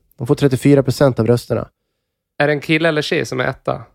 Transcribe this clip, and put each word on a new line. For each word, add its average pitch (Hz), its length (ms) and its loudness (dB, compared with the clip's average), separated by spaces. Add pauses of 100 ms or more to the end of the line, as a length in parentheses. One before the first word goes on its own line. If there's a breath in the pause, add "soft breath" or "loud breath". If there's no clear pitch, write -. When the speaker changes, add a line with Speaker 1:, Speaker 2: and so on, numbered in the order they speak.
(180)
Speaker 1:
Hon 120 80 -8
får 143 80 2
trettiofyra 139 480 4
procent 127 380 0
av 110 60 0
rösterna. 120 420 -2 (720)
Speaker 2:
Är 147 80 0
det 147 60 0
en 147 80 -2
kille 160 280 0
eller 151 140 0
tjej 147 240 -4
som 127 140 -6
är 127 40 -2
etta? - 380 -6 (120)